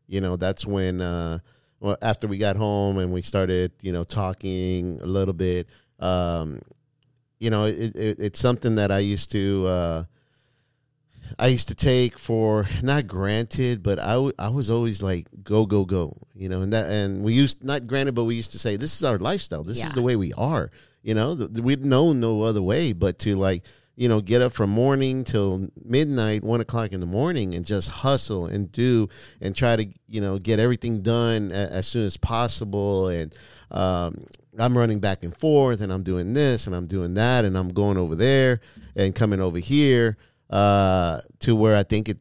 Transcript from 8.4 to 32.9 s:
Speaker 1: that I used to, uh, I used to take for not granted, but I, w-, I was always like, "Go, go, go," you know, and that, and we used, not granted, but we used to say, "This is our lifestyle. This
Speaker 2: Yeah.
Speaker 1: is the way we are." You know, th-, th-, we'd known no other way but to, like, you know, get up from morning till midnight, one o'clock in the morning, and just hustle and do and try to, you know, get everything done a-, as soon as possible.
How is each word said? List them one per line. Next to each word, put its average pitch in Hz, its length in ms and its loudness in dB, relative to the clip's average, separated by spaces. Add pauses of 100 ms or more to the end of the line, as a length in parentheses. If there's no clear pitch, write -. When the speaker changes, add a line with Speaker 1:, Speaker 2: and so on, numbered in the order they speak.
Speaker 1:
that 104 160 2
I 98 80 2
used 101 320 -2
to, 98 340 0
uh, 85 380 -2 (1400)
I 123 80 4
used 127 220 2
to 113 60 -8
take 127 440 2
for 107 480 2 (160)
not 135 240 2
granted, 107 760 -2
but 98 180 0
I, 104 140 -2
w-, 131 240 0
I 101 120 -4
was 123 200 -2
always 113 320 -2
like, 92 260 -2 (160)
"Go, 107 220 2
go, 98 200 2
go," 87 320 -2 (180)
you 95 140 -8
know, 92 120 -2
and 98 120 0
that, 98 180 0
and 98 320 -2
we 110 100 2
used, 131 300 2
not 131 240 -4
granted, 135 280 -2
but 117 100 0
we 113 100 -2
used 113 160 -8
to 101 80 -12
say, 107 160 -2
"This 135 220 -4
is - 60 -4
our 120 140 2
lifestyle. 92 460 -4
This 104 160 -8
Speaker 2:
Yeah. - 80 -6
Speaker 1:
is - 60 -8
the 127 80 0
way 123 160 2
we 92 160 0
are." 135 380 -2 (320)
You 110 120 -2
know, 123 200 0
th-, 104 180 -6
th-, 117 100 -4
we'd 135 220 2
known 139 340 4
no 113 220 0
other 107 200 0
way 120 300 2
but 90 280 0
to, 104 180 0
like, 95 260 0 (320)
you 120 140 2
know, 107 100 4
get 107 220 2
up 123 100 2
from 101 200 0
morning 131 520 2
till 98 460 -2 (120)
midnight, 117 600 0
one 117 160 0
o'clock 113 320 -4
in 95 80 -6
the 87 60 -4
morning, 104 500 -2
and 85 100 -6
just 98 240 -2
hustle 120 580 -2
and 95 240 -4
do 117 360 2 (320)
and 95 160 -6
try 120 220 2
to, 110 80 -2 (240)
you 107 100 -6
know, 98 180 -2
get 104 220 0
everything 117 420 0
done 113 500 0
a-, 95 200 -4
as 92 160 -4
soon 113 180 -2
as 92 120 -4
possible. 101 880 -2